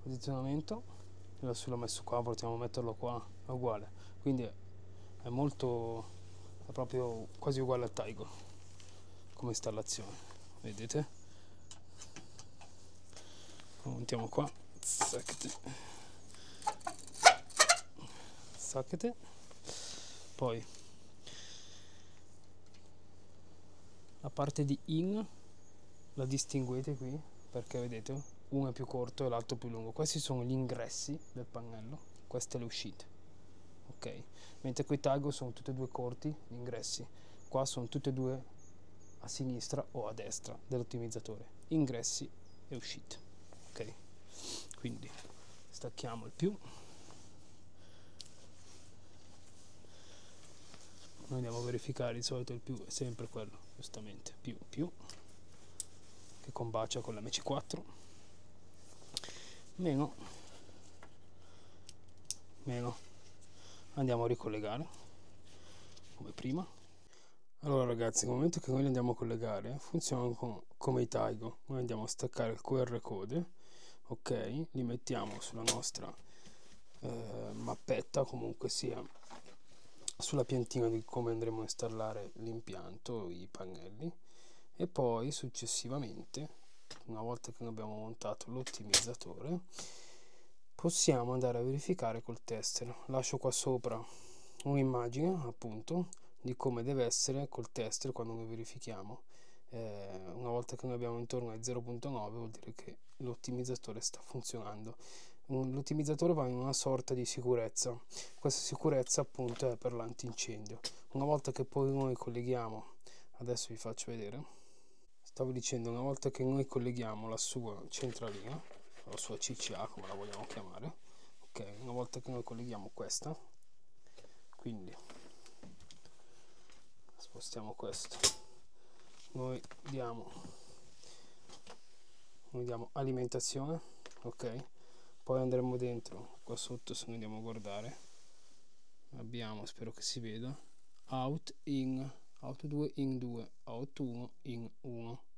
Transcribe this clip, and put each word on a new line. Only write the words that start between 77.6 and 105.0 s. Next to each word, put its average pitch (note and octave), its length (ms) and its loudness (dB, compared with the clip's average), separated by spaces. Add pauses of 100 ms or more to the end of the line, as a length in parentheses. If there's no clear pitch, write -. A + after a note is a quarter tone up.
comunque A2+ 460 0
sia, - 340 0 (1120)
sulla C3 300 4
piantina B2 440 4
di A2+ 140 2
come A#2 280 0
andremo A2+ 300 2
a - 20 0
installare A2 720 -2
l'impianto, A2+ 920 -4
i F2 200 -6
pannelli, F#2+ 600 -6 (640)
e F3 100 2
poi B2+ 460 4
successivamente, C3 1300 -2 (460)
una A2 160 -2
volta A#2 320 -2
che A#2+ 100 -4
abbiamo A2 320 -2
montato A2 560 -2
l'ottimizzatore, A#2 1080 2 (1120)
possiamo B2+ 560 6
andare B2+ 260 6
a A#2 40 4
verificare C3 600 2
col A#2 220 -6
tester. A#2 500 0 (120)
Lascio C3 320 2
qua C3 120 4
sopra B2 540 2 (640)
un'immagine, C3+ 800 6
appunto, A#2 640 0 (320)
di B2+ 140 0
come A#2+ 280 4
deve C3 220 6
essere C3+ 420 4
col - 240 -4
tester A#2 400 0
quando A2+ 220 0
noi A2+ 120 -2
verifichiamo. A2+ 760 -6 (480)
Eh, G2+ 500 -4 (140)
una B2 160 -2
volta A#2+ 260 2
che B2+ 100 -4
noi B2+ 100 2
abbiamo A#2+ 220 0
intorno A#2+ 340 0
ai A2+ 120 -6
zero B2 180 2
punto A#2+ 280 -2
nove, A2 280 -2
vuol A#2 120 -4
dire A2 240 -8
che - 240 -8 (200)
l'ottimizzatore B2 840 -2
sta - 200 0
funzionando. A2 760 -4 (500)